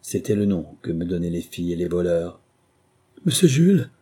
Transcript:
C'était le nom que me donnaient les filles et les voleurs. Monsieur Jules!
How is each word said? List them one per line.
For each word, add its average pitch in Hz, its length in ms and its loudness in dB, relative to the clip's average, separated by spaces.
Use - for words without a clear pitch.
C'était - 320 -4
le 104 120 2
nom 87 360 -2
que - 80 -8
me 82 140 -4
donnaient 87 260 -4
les 85 120 -4
filles 87 300 -6
et 85 40 -4
les 87 120 -4
voleurs. 87 520 -2
Monsieur 170 240 4
Jules! 165 420 4